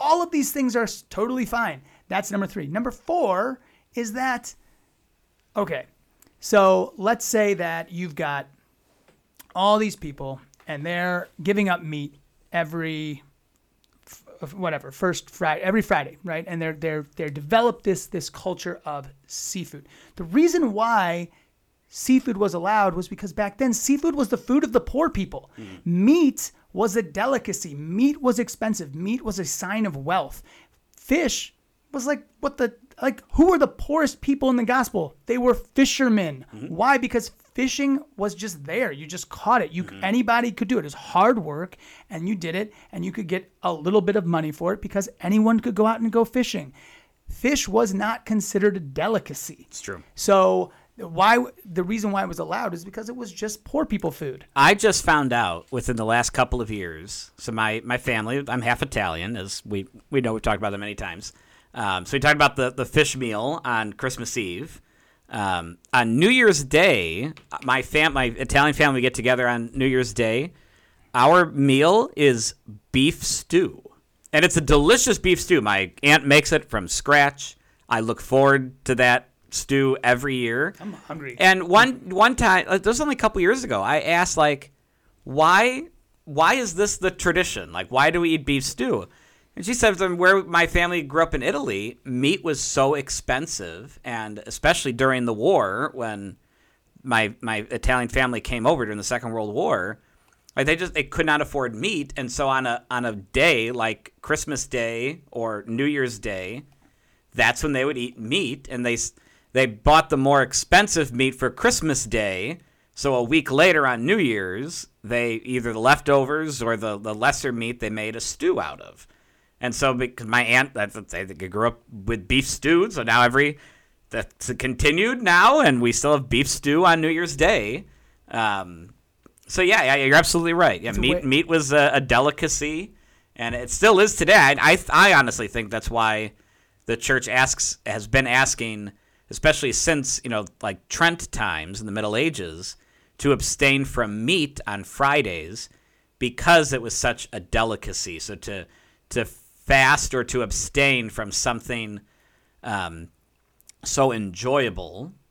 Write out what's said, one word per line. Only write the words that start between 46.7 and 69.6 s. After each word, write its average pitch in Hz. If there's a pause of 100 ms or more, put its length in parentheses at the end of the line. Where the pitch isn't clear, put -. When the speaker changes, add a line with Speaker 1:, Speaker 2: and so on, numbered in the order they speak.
Speaker 1:
Fish 269
was 208
not 208
considered 202
a -
delicacy. 151
Speaker 2:
It's -
true. 90 (120)
Speaker 1:
So 185 (240)
why 185
w-, 247 (120)
the 180
reason 208
why 196
it 190
was 175
allowed 180
is 170
because 214
it 247
was 233
just 214
poor 302
people 175
food. 135 (100)
Speaker 2:
I 151
just 202
found 147
out 90
within 123
the 110
last 117
couple 123
of 107
years, 90
so -
my, 110
my 123
family, 120
I'm 123
half 120
Italian, 98
as 98
we, 98 (220)
we 139
know, 113
we've 107
talked 104
about 104
that 98
many 104
times. 95 (420)
Um, 95
so 135
we 135
talked 147
about 147
the, 131
the 131
fish 143
meal 127
on 110
Christmas 127
Eve. 104 (480)
Um, 90 (160)
on 120
New 175
Year's 220
Day, 135 (320)
my 131
fam-, 151
my 135
Italian 139
family 143
get 127
together 123
on 117